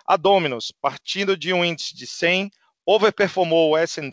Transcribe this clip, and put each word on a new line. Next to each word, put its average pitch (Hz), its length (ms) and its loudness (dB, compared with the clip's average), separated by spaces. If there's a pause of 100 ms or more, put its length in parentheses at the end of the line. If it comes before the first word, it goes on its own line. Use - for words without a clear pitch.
a 190 120 2
Domino's, 160 640 0
partindo 190 560 -4
de 165 160 -4
um 175 100 2
índice 170 320 -6
de 127 100 -18
cem, 185 460 -2 (340)
overperformou 185 840 2
o 151 80 2
S 165 240 -2
and 139 100 -10